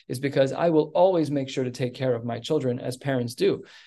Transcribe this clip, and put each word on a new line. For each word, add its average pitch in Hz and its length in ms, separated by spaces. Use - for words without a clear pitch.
is 131 100
because 135 340
I 170 180
will 151 240
always 175 360
make 139 180
sure 139 140
to 127 80
take 123 240
care 131 200
of 117 100
my 117 160
children 131 400
as 127 160
parents 123 380
do. 175 280